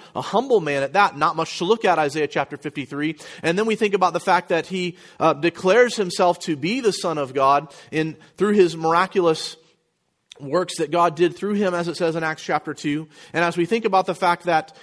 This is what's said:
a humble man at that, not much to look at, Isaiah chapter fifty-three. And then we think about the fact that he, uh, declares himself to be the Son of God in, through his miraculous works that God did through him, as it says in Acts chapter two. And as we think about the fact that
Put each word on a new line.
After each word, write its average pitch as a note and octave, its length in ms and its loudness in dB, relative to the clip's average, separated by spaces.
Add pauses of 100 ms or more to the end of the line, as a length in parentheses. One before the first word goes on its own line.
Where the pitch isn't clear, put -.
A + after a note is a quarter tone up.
(160)
a B2+ 60 -6
humble A3+ 400 0
man C#3+ 220 -2
at C#3 100 -4
that, F#3+ 240 2
not D#3 180 0
much D#3+ 220 -4
to F3 80 -4
look A3 200 2
at, F3+ 120 4
Isaiah D3 300 0
chapter D3 300 -4
fifty-three. D3 600 -8 (240)
And E3+ 160 -2
then G#3+ 80 0
we A3 100 0
think G#3 180 0
about F#3 200 2
the E3+ 60 -2
fact F3+ 300 0
that E3 180 0
he, F3+ 300 -4 (220)
uh, D#3 140 4
declares F#3 640 2
himself F3+ 460 0
to E3 140 -4
be F#3 260 -4
the A3 100 2
Son E3 260 -4
of C3 160 -6
God C#3 400 2 (180)
in, D#3 240 -2 (220)
through G#3 160 2
his F3 240 4
miraculous E3+ 800 0 (840)
works D3 380 -4
that D3 140 -4
God F3 240 2
did F3 200 0
through G#3 180 -4
him, G3+ 200 0
as E3+ 140 -2
it D#3+ 80 -6
says E3 200 -2
in E3 80 -4
Acts D#3 200 -4
chapter D3+ 300 -4
two. D3+ 340 -6 (260)
And E3 100 2
as E3+ 140 0
we F3 80 2
think A3+ 200 0
about F#3+ 200 2
the F#3 80 -2
fact F3 300 0
that D#3+ 400 0